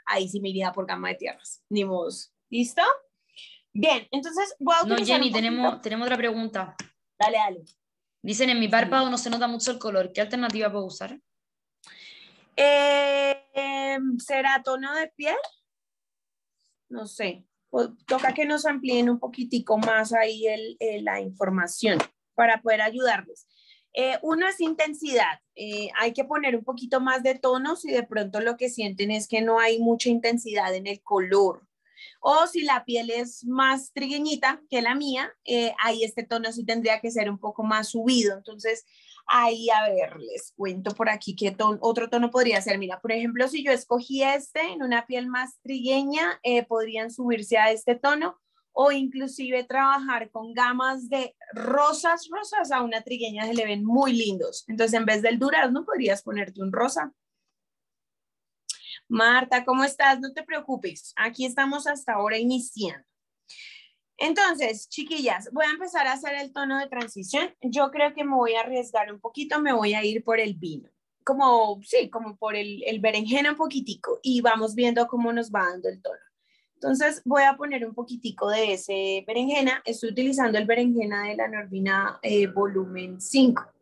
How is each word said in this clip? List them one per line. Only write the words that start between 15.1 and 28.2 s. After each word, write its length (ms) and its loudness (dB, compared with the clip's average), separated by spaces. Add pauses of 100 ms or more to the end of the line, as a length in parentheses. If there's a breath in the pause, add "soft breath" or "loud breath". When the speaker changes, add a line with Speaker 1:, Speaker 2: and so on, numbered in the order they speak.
Speaker 1:
No 160 -10
sé. 400 -8 (240)
O, 200 0 (180)
toca 260 2
que 120 0
nos 200 -2
amplíen 440 2
un 100 2
poquitico 580 -2
más 360 2
ahí 340 2
el, 320 -4
eh, 220 -4
la 180 -2
información 800 0 (340)
para 280 4
poder 200 2
ayudarles. 640 0 (480 soft breath)
Eh, 280 0
uno 260 0
es 140 -4
intensidad. 800 0 (140)
Eh, 340 -8 (100)
hay 140 2
que 100 -2
poner 320 0
un 80 -4
poquito 380 -2
más 220 0
de 120 2
tono 400 0
si 160 -8
de 120 2
pronto 360 -4